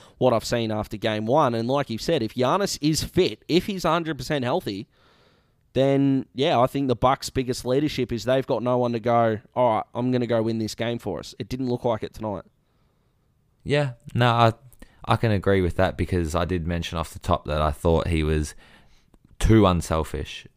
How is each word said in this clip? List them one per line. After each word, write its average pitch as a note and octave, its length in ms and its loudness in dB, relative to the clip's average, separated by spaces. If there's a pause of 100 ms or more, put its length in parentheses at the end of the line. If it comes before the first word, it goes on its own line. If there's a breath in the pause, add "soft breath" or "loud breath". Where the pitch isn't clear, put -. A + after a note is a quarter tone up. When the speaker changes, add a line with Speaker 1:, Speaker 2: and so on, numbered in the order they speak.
(180 loud breath)
Speaker 1:
what B2+ 160 4
I've A2 100 2
seen A#2 280 -2
after G#2+ 260 -4
game G#2+ 300 -2
one. C3+ 260 4
And A#2 160 -2
like C#3 220 -2
you've A2 100 -6
said, E3 220 0
if A2 100 -4
Giannis D#3 480 0
is D3 220 0
fit, C#3+ 440 0
if D#3+ 200 2
he's F#3+ 180 -4
a E3 40 2
hundred D#3+ 280 -2
percent C3 260 -4
healthy, A#2 440 -4 (840 soft breath)
then, C#3 600 2
yeah, C3+ 260 2
I B2 60 6
think C#3 220 -2
the B2 80 0
Bucks' B2+ 340 0
biggest B2+ 340 -4
leadership B2+ 480 -2
is A2+ 120 -6
they've B2+ 240 0
got A#2 160 -2
no B2 160 0
one A#2+ 140 0
to A#2 60 -4
go, A#2 400 2 (140)
"All B2 220 2
right, - 80 -2 (100)
I'm B2 180 -2
gonna B2 140 0
go A2+ 160 2
win A2+ 160 -2
this A2 160 -4
game A#2 240 -4
for F2+ 220 -8
us." - 180 -14
It A2 100 -10
didn't B2+ 220 -4
look B2 160 -2
like A2+ 160 0
it - 140 -10
tonight. G#2+ 300 -8 (1200)
Speaker 2:
Yeah, C#3 280 0 (240)
no, A#2+ 160 4
I, A#2 220 4 (520 loud breath)
I A2+ 120 2
can A#2 120 0
agree G2 320 2
with E2+ 140 0
that F2+ 200 2
because E2+ 380 -2
I F2 120 0
did E2+ 200 -2
mention E2+ 320 -4
off D#2+ 160 -6
the - 60 -16
top - 260 -2
that D2+ 160 -2
I D2+ 80 2
thought E2 380 0
he D#2+ 160 0
was D#2 320 -2 (800 soft breath)
too A2 300 6
unselfish D#2+ 880 -2